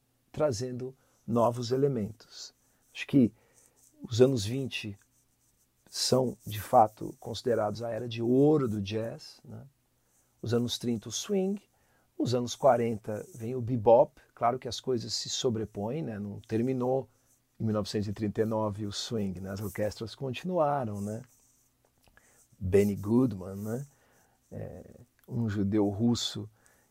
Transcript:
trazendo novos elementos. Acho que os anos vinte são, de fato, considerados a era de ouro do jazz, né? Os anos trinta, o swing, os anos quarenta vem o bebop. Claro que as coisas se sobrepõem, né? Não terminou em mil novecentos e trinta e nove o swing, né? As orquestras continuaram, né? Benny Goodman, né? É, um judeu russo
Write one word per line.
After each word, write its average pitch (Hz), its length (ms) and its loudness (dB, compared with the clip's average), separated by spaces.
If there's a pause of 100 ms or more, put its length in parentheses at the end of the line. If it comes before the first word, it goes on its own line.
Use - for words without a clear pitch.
(320)
trazendo 127 600 -2 (320)
novos 117 460 2
elementos. 131 800 -2 (400)
Acho - 140 -14
que 127 260 6 (680)
os 117 180 0
anos 127 240 6
vinte 110 540 -6 (920)
são, 127 560 0
de 107 160 -8
fato, 107 600 4
considerados 110 600 -2
a 117 100 -6
era 117 180 -6
de 117 120 -6
ouro 135 460 6
do 107 160 -2
jazz, 110 640 -8
né? 117 200 -18 (760)
Os 113 120 -6
anos 120 260 0
trinta, 117 300 -4
o 110 40 -10
swing, 196 500 -2 (560)
os 123 160 0
anos 123 220 -2
quarenta 117 680 0 (120)
vem 117 180 -8
o 127 60 -6
bebop. 117 600 6 (140)
Claro 123 240 0
que - 80 -10
as 113 140 -8
coisas 117 340 -4
se - 140 -6
sobrepõem, 110 720 -4
né? 113 160 -8
Não 101 220 -10
terminou 127 680 -2 (520)
em 117 40 -2
mil 110 100 0
novecentos 104 340 -2
e 104 40 -4
trinta 107 280 -2
e 110 40 2
nove 107 400 -2
o 101 60 -6
swing, 98 500 -6
né? 95 100 -8
As 98 100 -8
orquestras 104 560 -6
continuaram, 139 840 -2
né? 107 220 -6 (1400)
Benny 101 360 4
Goodman, 101 640 0
né? 110 300 -6 (640)
É, - 480 -14 (280)
um 117 200 -2
judeu 101 400 2
russo 107 600 0 (420)